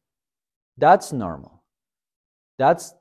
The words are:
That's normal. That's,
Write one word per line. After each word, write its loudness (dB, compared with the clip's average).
That's 2
normal. -12
That's, 0